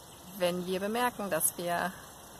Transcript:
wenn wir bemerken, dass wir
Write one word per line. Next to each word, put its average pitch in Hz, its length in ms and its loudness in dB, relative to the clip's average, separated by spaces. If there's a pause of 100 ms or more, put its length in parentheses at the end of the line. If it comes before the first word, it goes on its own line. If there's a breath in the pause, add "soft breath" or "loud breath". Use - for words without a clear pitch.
(380)
wenn 175 280 4
wir 185 140 0
bemerken, 220 480 2
dass 160 300 2
wir 175 340 2 (480)